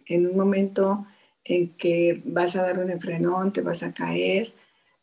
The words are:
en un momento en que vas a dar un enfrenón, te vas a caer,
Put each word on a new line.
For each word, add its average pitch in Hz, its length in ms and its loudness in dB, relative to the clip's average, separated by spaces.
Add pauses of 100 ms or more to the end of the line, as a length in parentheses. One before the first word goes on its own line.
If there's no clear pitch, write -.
en 175 200 2
un 180 80 -2
momento 196 680 2 (380)
en 175 340 0
que 170 480 2
vas 175 300 0
a 185 80 0
dar 185 160 0
un 185 120 -2
enfrenón, 175 640 -2
te 180 80 -2
vas 170 220 -4
a 170 100 -6
caer, 185 600 -2 (500)